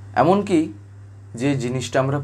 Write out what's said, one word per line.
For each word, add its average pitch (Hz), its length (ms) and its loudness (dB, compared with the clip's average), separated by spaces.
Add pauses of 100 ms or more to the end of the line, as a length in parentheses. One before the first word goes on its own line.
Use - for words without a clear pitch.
(160)
এমনকি 175 580 2 (600)
যে 135 200 0
জিনিসটা 131 440 -2
আমরা 139 240 0